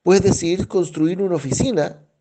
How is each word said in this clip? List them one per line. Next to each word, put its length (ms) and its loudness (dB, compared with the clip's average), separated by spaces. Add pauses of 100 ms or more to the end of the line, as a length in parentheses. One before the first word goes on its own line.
puedes 200 4
decidir 440 0
construir 540 -2
una 160 -2
oficina 640 -2 (180)